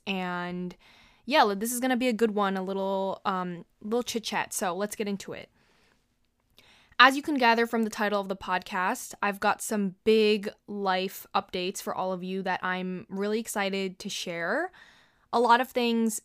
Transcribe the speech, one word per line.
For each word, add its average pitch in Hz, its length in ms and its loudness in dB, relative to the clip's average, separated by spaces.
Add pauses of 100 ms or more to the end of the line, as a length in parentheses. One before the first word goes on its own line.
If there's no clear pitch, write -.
And 180 720 -4 (480)
yeah, 226 180 4
li-, 202 120 2
this 226 180 -4
is 240 80 -4
gonna 254 160 2
be 254 100 2
a 247 60 2
good 214 180 2
one, 196 240 0
a 190 80 -4
little, 196 600 -4
um, 180 400 -4 (160)
little 226 220 -2
chit 226 200 -6
chat. - 300 -4
So 185 200 -2
let's 208 220 -4
get 202 140 -4
into 196 240 -6
it. - 160 -14 (1500)
As 269 180 10
you 294 60 -4
can 302 120 0
gather 233 300 6
from 233 180 0
the 214 60 -2
title 208 320 0
of 190 80 -6
the 196 60 -4
podcast, 185 840 -4
I've 202 180 -2
got - 240 0
some 202 400 -2
big 214 440 4 (200)
life 190 640 -2
updates 196 480 -4
for - 120 -6
all 185 200 -4
of 180 100 -6
you 190 200 -6
that 185 200 -4
I'm 185 460 -4
really 208 300 -2
excited 196 600 -4
to 202 100 -10
share. 185 640 -4 (600)
A 233 60 4
lot 233 200 8
of 254 100 0
things 226 560 2